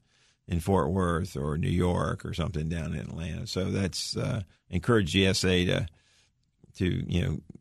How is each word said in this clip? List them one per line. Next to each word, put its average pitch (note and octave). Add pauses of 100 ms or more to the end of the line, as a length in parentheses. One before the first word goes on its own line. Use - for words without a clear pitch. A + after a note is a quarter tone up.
(480)
in F2
Fort E2+
Worth F2
or D2+
New F#2
York F2+
or -
something D#2+
down D#2+
in D2
Atlanta." E2
So F#2+
that's, G2
uh, A#2+ (280)
encourage F#2
G F#2+
S F#2
A F2+
to, F#2 (920)
to, F#2
you F2+
know, F2+ (220)